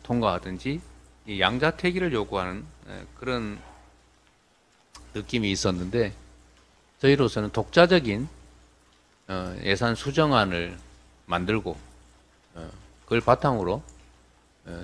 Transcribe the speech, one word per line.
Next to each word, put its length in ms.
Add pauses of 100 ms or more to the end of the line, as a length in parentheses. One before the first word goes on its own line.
통과하든지 760 (440)
이 140
양자택일을 720
요구하는, 520 (240)
에, 160 (140)
그런 380 (1600)
느낌이 380
있었는데 600 (840)
저희로서는 520
독자적인, 760 (1000)
어, 340
예산 320
수정안을 840 (480)
만들고, 520 (800)
어, 140 (340)
그걸 180
바탕으로, 600 (840)
어, 180